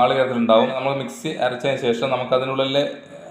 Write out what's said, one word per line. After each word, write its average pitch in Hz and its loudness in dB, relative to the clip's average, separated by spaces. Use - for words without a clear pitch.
നാളികേരത്തിലുണ്ടാവും. 123 4
നമ്മൾ 131 -2
മിക്സി 135 -8
അരച്ചതിന് 127 -2
ശേഷം 117 0
നമുക്ക് 123 -2
അതിനുള്ളിൽ 135 -2